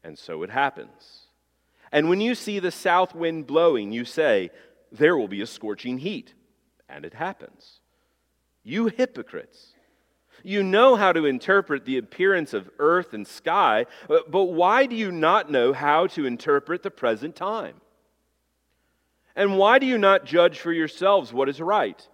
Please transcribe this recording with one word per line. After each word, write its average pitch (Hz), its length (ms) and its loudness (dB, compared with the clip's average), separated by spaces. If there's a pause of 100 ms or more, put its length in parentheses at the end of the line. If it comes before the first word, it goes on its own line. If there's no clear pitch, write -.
And 78 140 -18
so 80 260 -12
it 95 60 -12
happens. - 760 -6 (640)
And 151 160 2
when 185 100 2
you 233 160 0
see 208 240 -8
the 180 120 -4
south 185 440 0
wind 165 320 -6
blowing, 139 460 0
you 120 100 -6
say, 117 480 -2 (400)
'There 160 240 2
will 110 140 -2
be 98 120 -8
a 113 60 -8
scorching 123 520 -10
heat.' 190 340 -12 (560)
And 73 160 -18
it 85 80 -16
happens. - 640 -14 (840)
You 208 240 -4
hypocrites! - 880 -8 (680)
You 196 200 -2
know 220 320 6
how 196 160 2
to 165 140 0
interpret 147 600 0
the 131 140 -4
appearance 175 540 -2
of 98 160 -6 (100)
earth 170 340 2
and 104 140 -10
sky, 156 580 0 (240)
uh, 160 180 4
but 185 180 0
why 185 420 2
do 240 80 -8
you 214 160 -4
not 170 400 2
know 127 200 2
how 147 360 0
to 151 180 -6
interpret 143 560 -2
the 196 80 -8
present 123 460 -4
time? 185 440 -10 (1600)
And 196 240 0
why 214 180 6
do 269 80 2
you 254 140 0
not 196 260 4
judge 165 320 2
for 170 140 -6
yourselves 165 600 0
what 131 160 0
is 143 140 -8
right? 165 520 -4